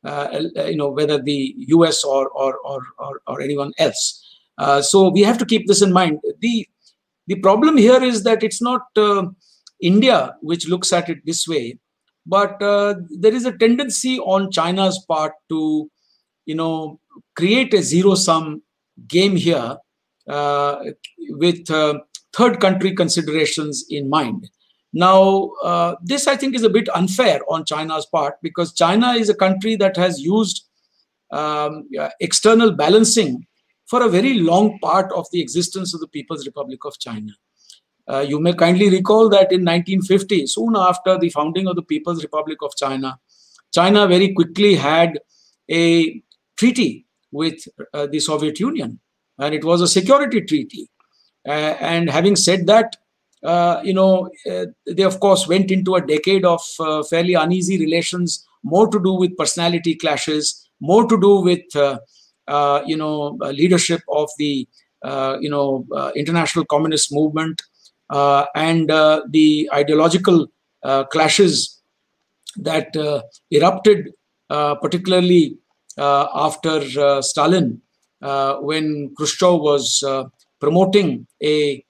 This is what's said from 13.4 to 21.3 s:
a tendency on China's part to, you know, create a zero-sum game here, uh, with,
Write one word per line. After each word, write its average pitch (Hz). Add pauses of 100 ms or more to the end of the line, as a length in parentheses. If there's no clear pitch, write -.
a 208
tendency 247
on 190
China's 185
part 156 (160)
to, 156 (560)
you 156
know, 160 (360)
create 220
a 190
zero-sum 165 (460)
game 185
here, 143 (520)
uh, 143 (520)
with, 170